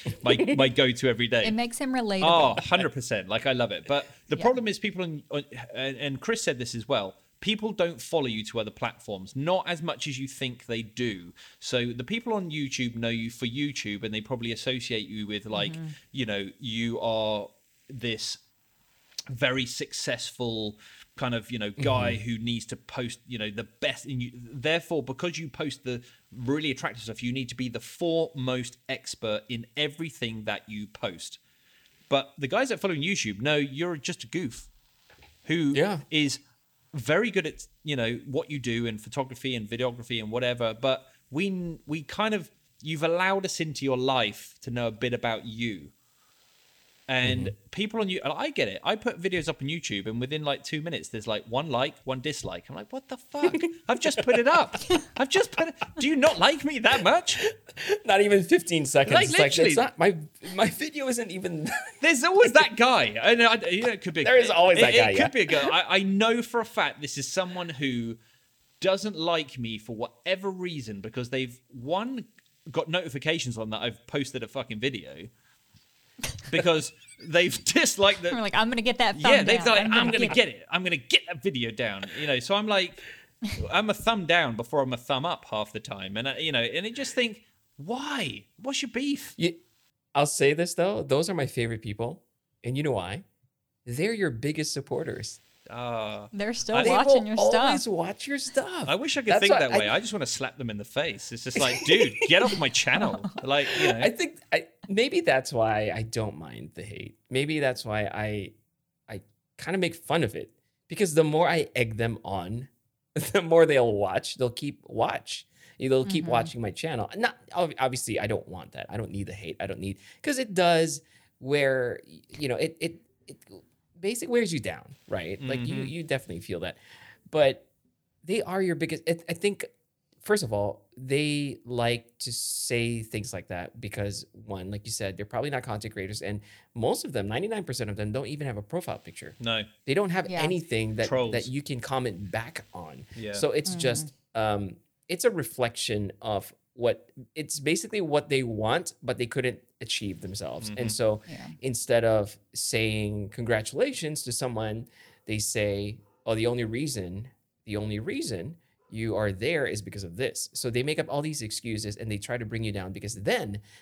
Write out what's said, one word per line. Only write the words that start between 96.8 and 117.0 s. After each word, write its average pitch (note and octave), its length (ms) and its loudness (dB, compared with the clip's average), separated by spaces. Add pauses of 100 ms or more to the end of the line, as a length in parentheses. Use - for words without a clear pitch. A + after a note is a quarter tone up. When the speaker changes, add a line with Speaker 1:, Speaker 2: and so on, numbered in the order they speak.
Speaker 2:
They A3+ 80 4
Speaker 3:
watching C4 320 8
Speaker 2:
will G#3 60 -4
Speaker 3:
your A3 100 0
Speaker 2:
always A3+ 440 6
Speaker 3:
stuff. G#3+ 120 -2
Speaker 2:
watch F3+ 320 -4
your C#4 120 -4
stuff. C#4 500 -2
Speaker 1:
I D3+ 80 4
wish C4+ 200 -2
I C#4+ 60 0
could A3 120 2
Speaker 2:
That's G#3 60 6
Speaker 1:
think G3 140 8
Speaker 2:
why A#3 60 6
Speaker 1:
that C3 120 2
Speaker 2:
I G2+ 60 6
Speaker 1:
way. G#2 100 2
I C3+ 120 4
just A3 120 -6
wanna F3 140 -2
slap - 320 -4
them B2 100 -4
in G#2+ 100 -6
the G2+ 60 -8
face. C#3 480 -4
It's A#2 120 -10
just B2+ 160 -2
like, B2+ 200 4
Speaker 2:
<laughs> - 60 -6
Speaker 1:
"Dude, F3 280 6 (140)
get F3+ 140 8
off G3 160 2
my D3 100 2
channel." C#3 560 2 (200)
Like, C#3 240 2 (120)
you - 120 4
know. A2+ 80 0
Speaker 2:
I A3 100 6
think - 300 -4 (120)
I, E3 140 2 (220)
maybe G#3 320 2
that's C#3+ 320 2
why A2 420 2
I A2+ 80 -4
don't A2 340 -4
mind C#2 380 -14
the - 80 -12
hate. - 360 -14 (120)
Maybe D3 300 0
that's B2+ 240 0
why G#2+ 220 -2
I, G#2+ 460 -4 (560)
I G#2 120 -10 (380)
kinda F3+ 200 -4
make F3 160 0
fun D#3 300 0
of G#2+ 100 -2
it. - 160 -10 (380)
Because F3+ 260 0
the D#3+ 100 8
more D#3 240 4
I D#3+ 280 2
egg A2+ 200 0
them A#2 280 0
on, G2 420 -6 (280)
<laughs> - 200 -16
the D#3+ 260 0
more E3 240 8
they'll B2+ 280 6
watch. G2+ 440 -2
They'll B2 140 0
keep - 360 -8
watch. - 600 -4 (320)
They'll C3 260 4
keep E3+ 200 0
Speaker 3:
Mm-hmm. C#3 80 -2
Speaker 2:
watching A#2 280 0
my G#2+ 120 -4
channel. C#3 440 -4